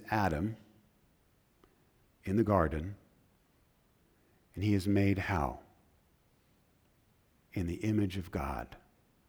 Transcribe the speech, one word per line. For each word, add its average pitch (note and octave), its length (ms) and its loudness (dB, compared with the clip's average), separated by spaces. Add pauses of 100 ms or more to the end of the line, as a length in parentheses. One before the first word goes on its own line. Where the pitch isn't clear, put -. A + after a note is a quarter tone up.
(120)
Adam G#2 460 0 (1700)
in F#2+ 100 -2
the A2+ 80 4
garden, F2+ 520 2 (1600)
and F2+ 100 -6
he G2+ 100 4
is F#2+ 140 2
made G2 300 4
how? E2 420 -2 (1900)
In F#2+ 120 -2
the E2+ 100 -2
image G#2 420 -2
of F2+ 120 -8
God, C2+ 460 -8 (540)